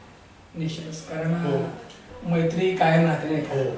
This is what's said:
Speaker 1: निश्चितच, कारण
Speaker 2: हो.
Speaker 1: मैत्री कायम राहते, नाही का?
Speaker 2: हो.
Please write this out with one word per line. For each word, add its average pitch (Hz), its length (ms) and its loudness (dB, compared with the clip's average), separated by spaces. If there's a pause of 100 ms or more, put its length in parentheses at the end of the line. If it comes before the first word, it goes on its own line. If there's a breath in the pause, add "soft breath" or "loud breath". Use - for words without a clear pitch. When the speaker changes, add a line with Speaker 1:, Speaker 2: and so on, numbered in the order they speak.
(580)
Speaker 1:
निश्चितच, 160 500 -8
कारण 160 260 -2
Speaker 2:
हो. 151 240 0 (720)
Speaker 1:
मैत्री 170 460 2
कायम 165 280 6
राहते, 156 240 0
नाही 151 120 0
का? 139 180 -2
Speaker 2:
हो. 131 60 2 (140)